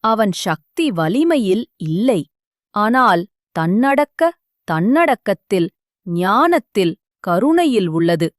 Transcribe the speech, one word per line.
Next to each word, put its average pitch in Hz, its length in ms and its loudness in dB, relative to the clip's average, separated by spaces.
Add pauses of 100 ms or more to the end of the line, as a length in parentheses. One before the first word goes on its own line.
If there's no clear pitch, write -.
அவன் 220 340 0
சக்தி - 540 -6
வலிமையில் 214 720 0 (200)
இல்லை, 185 360 0 (540)
ஆனால் 214 480 2 (320)
தன்னடக்க, 269 760 0 (380)
தன்னடக்கத்தில், 202 1000 0 (400)
ஞானத்தில், 185 880 0 (300)
கருணையில் 254 680 0
உள்ளது. 165 480 0